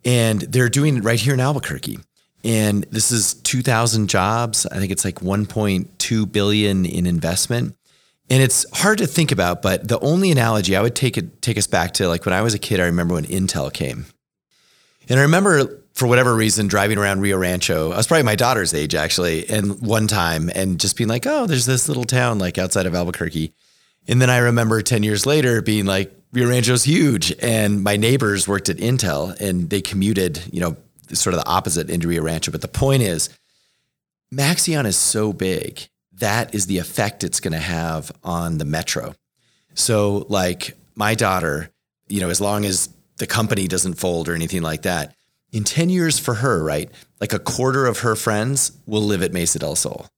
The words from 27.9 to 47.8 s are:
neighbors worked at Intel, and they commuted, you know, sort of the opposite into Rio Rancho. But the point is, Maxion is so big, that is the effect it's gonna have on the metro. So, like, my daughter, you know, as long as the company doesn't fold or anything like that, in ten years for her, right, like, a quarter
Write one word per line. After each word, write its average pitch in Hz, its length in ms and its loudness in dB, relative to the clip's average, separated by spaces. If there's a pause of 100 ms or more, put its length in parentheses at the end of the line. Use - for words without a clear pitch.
neighbors 110 500 2
worked 98 220 0
at 87 80 -2
Intel, 92 640 -2
and 90 280 -2
they 95 120 -2
commuted, 95 600 0 (100)
you 87 100 -6
know, 85 160 -2 (360)
sort - 220 0
of 82 60 -2
the - 60 -6
opposite 85 440 0
into 85 160 -2
Rio 82 160 0
Rancho. 80 280 -4
But 80 100 -8
the - 60 -10
point 135 360 2
is, 87 260 -2 (1040)
Maxion 147 520 0
is 98 120 0
so 107 360 0
big, - 560 -4 (240)
that 107 420 -2
is 98 100 -2
the 92 140 -2
effect 104 440 -4
it's - 160 -4
gonna 80 200 -4
have 82 520 -4 (120)
on 85 340 -4
the 78 80 -4
metro. - 480 -4 (600)
So, 104 520 0
like, 90 480 -2 (200)
my 107 180 2
daughter, 90 560 0 (380)
you 101 120 -2
know, 92 100 -2
as 95 120 -2
long 104 240 0
as 92 240 -2 (280)
the 117 100 -6
company 104 400 -2
doesn't 87 280 -2
fold 85 320 -2
or 85 60 -2
anything 82 300 -4
like 80 200 -6
that, 87 300 -4 (380)
in 110 120 -4
ten 170 260 0
years 170 280 2
for - 180 -2
her, 107 280 0
right, 76 260 -2 (320)
like, 107 120 -4
a 101 60 -2
quarter 131 460 0